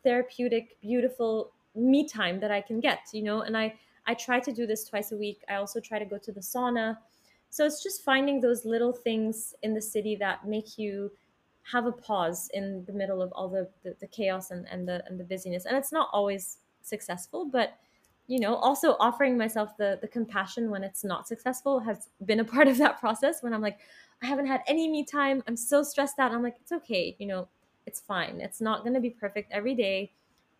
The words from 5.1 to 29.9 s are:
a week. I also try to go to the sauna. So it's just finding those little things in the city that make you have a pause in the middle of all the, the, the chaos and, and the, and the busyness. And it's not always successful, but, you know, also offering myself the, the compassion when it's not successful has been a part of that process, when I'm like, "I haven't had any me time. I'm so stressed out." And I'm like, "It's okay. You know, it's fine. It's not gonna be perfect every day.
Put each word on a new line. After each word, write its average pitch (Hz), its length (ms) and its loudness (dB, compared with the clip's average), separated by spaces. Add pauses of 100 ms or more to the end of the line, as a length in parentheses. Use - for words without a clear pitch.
a 214 40 -4
week. 208 320 -6
I 202 80 -2
also 202 240 -4
try 220 180 -6
to 214 60 -4
go 202 140 -8
to 214 140 -10
the 196 80 -14
sauna. 233 560 0 (540)
So - 140 2
it's 302 180 2
just - 220 -6
finding 277 360 4
those 240 240 2
little 233 280 2
things 220 680 -2
in 220 120 0
the 214 80 -2
city 214 340 -2
that 196 300 -2
make 214 320 -4
you 202 340 -6 (600)
have 240 140 2
a 240 60 0
pause 180 640 -2
in 196 320 -6
the 196 60 -12
middle 196 280 -2
of 185 120 -2
all 190 160 -6
the, 185 200 -2 (140)
the, 180 180 -10
the 202 60 -14
chaos 190 440 -2
and, 180 200 -10
and 180 160 -8
the, 180 200 -4
and 185 120 -10
the 180 60 -10
busyness. 185 420 -6
And 247 100 0
it's 262 160 -2
not 311 200 0
always 202 460 0 (240)
successful, 208 600 -8
but, 254 320 0 (520)
you 254 100 0
know, 226 180 2
also 277 440 4
offering 247 360 4
myself 220 400 -2
the, 196 240 0
the 208 80 -6
compassion 220 640 -2
when 196 140 -4
it's 196 200 -8
not 185 240 -4
successful 254 520 0
has 220 280 -4 (160)
been 214 160 4
a 226 40 2
part 262 240 8
of 254 100 6
that 294 220 6
process, 262 420 2
when 240 100 -4
I'm 214 80 -2
like, 208 180 -2 (440)
"I 247 40 -4
haven't 277 200 0
had 262 200 0
any 320 220 2
me 302 160 0
time. 269 420 2
I'm 233 100 -4
so 285 260 4
stressed 277 360 -2
out." 262 100 4
And 226 80 -2
I'm 240 60 0
like, 240 180 -2
"It's - 120 -14
okay. 185 480 -2
You 202 60 -8
know, 185 220 -6 (380)
it's - 140 -12
fine. 180 400 -4
It's - 200 -8
not 220 240 -2
gonna 254 160 2
be 233 100 0
perfect 208 420 -8
every 214 240 -2
day. 196 360 0 (480)